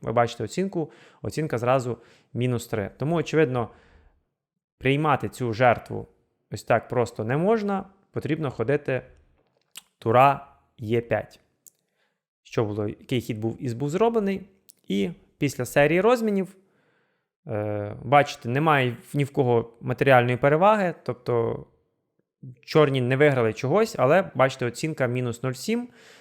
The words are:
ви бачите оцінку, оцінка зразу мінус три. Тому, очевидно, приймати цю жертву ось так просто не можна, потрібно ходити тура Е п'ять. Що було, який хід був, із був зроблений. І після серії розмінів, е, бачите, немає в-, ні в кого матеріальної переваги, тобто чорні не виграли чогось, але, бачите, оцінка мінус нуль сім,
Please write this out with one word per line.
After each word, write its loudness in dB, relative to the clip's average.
ви -6
бачите 0
оцінку, -6
оцінка -4
зразу 0
мінус -2
три. -6
Тому, -2
очевидно, 0
приймати 0
цю -6
жертву 0
ось -12
так 0
просто -2
не -2
можна, 0
потрібно -4
ходити -2
тура 4
Е 0
п'ять. -4
Що -2
було, -4
який -6
хід -8
був, -6
із -4
був -6
зроблений. -2
І -2
після -4
серії 2
розмінів, 0
е, -6
бачите, 2
немає 0
в-, -2
ні 2
в -6
кого 2
матеріальної 4
переваги, 2
тобто -4
чорні 2
не 0
виграли 4
чогось, -2
але, 2
бачите, 0
оцінка -4
мінус -4
нуль -4
сім, -6